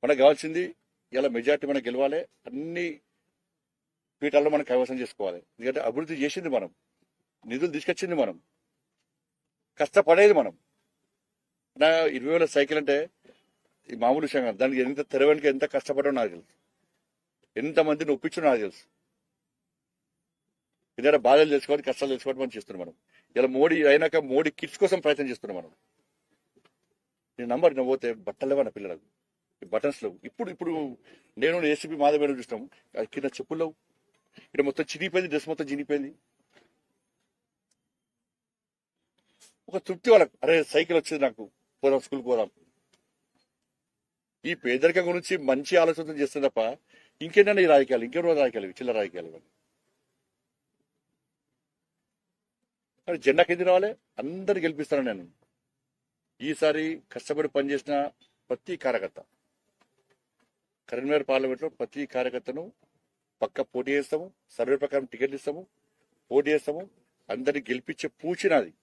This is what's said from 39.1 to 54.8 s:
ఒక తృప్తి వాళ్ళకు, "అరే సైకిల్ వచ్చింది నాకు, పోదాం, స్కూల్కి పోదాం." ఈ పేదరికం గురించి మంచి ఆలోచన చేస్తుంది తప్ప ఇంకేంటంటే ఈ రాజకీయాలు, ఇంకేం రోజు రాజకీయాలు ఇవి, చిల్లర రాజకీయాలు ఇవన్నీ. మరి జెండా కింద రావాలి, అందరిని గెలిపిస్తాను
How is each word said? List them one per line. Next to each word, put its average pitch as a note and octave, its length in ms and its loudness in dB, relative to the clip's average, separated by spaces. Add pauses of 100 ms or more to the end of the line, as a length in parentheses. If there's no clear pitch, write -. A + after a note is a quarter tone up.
ఒక F#3 80 -8
తృప్తి F#3 340 -2
వాళ్ళకు, F#3+ 200 8 (120)
"అరే D#3 220 4
సైకిల్ E3 340 0
వచ్చింది D3+ 260 -2
నాకు, A2+ 260 -4 (340)
పోదాం, C3+ 160 4
స్కూల్కి B2+ 260 -10
పోదాం." A2+ 240 0 (1900)
ఈ E3+ 100 -4
పేదరికం E3 540 2
గురించి F3 280 -2
మంచి C#3 400 0
ఆలోచన D#3+ 440 2
చేస్తుంది C#3 280 -2
తప్ప A#2+ 120 -2 (600)
ఇంకేంటంటే G3 400 4
ఈ F3+ 40 6
రాజకీయాలు, C3 380 6
ఇంకేం C#3 180 -4
రోజు E3 180 2
రాజకీయాలు A2+ 260 0
ఇవి, F#2 120 -12
చిల్లర B2 180 -4
రాజకీయాలు F2 320 -6
ఇవన్నీ. D#2+ 200 -20 (3500)
మరి E3+ 100 -4
జెండా C3+ 240 4
కింద F3 180 2
రావాలి, F#3 300 4 (280)
అందరిని F#3 440 -4
గెలిపిస్తాను D3+ 400 -2